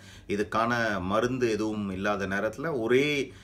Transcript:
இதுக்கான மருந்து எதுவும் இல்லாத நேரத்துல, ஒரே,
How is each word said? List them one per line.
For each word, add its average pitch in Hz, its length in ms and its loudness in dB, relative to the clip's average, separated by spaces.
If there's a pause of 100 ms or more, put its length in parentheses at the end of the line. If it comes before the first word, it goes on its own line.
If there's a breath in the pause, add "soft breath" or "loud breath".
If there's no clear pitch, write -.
(280 loud breath)
இதுக்கான 110 720 0
மருந்து 117 500 2
எதுவும் 107 380 0
இல்லாத 98 380 -2
நேரத்துல, 113 520 -2
ஒரே, 135 520 2 (120 loud breath)